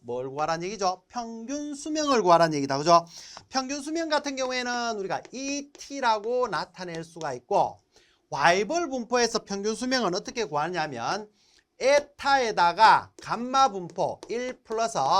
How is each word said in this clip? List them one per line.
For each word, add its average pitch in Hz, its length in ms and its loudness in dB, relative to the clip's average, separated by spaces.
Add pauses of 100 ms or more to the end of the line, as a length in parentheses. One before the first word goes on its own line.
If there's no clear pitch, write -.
뭘 123 280 -6
구하라는 156 380 -4
얘기죠? 185 400 -2
평균 240 680 -10
수명을 294 480 0
구하라는 165 340 6
얘기다, 139 220 -2
그죠? 170 260 6 (440)
평균 262 340 -6
수명 320 260 -4
같은 294 280 -2
경우에는 247 640 -4
우리가 170 240 -4 (100)
이티라고 247 1120 -4
나타낼 170 560 -8
수가 160 320 -8
있고, 131 460 0 (500)
Y볼 196 580 2
분포에서 240 520 0
평균 202 340 -6
수명은 233 400 0
어떻게 226 300 -6
구하냐면 156 840 -4 (520)
에타에다가 214 1300 4 (100)
감마 247 480 0
분포 170 580 -4
일 247 360 -8
플러스 220 340 -4 (220)